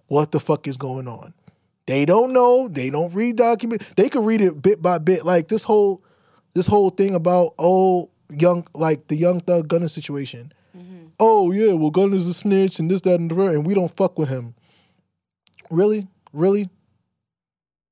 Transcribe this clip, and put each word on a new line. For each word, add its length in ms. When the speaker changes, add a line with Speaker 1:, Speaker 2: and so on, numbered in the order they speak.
Speaker 1:
what 240
the 80
fuck 280
is 100
going 300
on. 260
They 200
don't 280
know. 360
They 200
don't 240
read 220
documents. 500
They 120
could 160
read 160
it 200
bit 200
by 180
bit. 260
Like, 240
this 140
whole, 400
this 140
whole 240
thing 240
about, 440
oh, 500
young, 440
like, 340
the 100
Young 240
Thug 260
Gunna 220
situation. 640
Speaker 2:
Mm-hmm. 280
Speaker 1:
"Oh, 320
yeah, 220
well, 180
Gunna's 360
a 60
snitch 460
and 100
this, 120
that, 180
and 100
the 60
third, 200
and 100
we 80
don't 220
fuck 220
with 120
him." 260
Really? 380
Really? 380